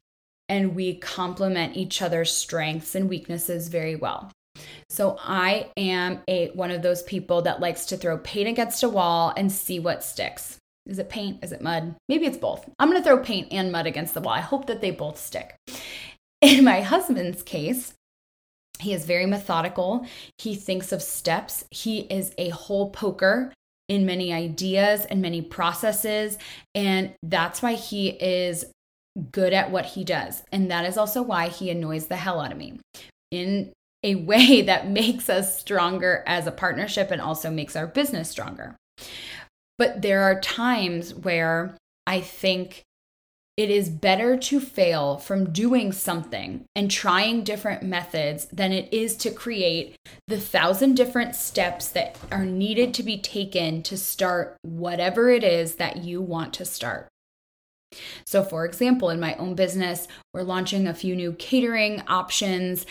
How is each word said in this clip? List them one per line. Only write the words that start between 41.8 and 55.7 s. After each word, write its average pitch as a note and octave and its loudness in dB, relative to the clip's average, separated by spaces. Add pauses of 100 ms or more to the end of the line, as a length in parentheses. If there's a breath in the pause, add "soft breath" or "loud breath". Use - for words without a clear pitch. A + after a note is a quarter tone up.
I F#3 0
think F#3 -2 (720)
it G#3 2
is G3+ 4
better F#3+ 4
to C4 2
fail D#3+ 2
from F#3+ 0
doing A3 2
something E3 -6 (100)
and G3+ 2
trying G#3 2
different G#3 -4
methods E3+ -2
than F#3+ 0
it F#3+ -2
is A3 0
to A3+ -2
create F3+ -2 (320 loud breath)
the G3 -2
thousand G3 4
different B3 2
steps - -2
that - -2 (140)
are G3 0
needed G#3 2
to A#3 -2
be G3+ -4
taken F3 -2
to - -6
start F3+ -2
whatever F3 2
it A#3+ 6
is E3+ 4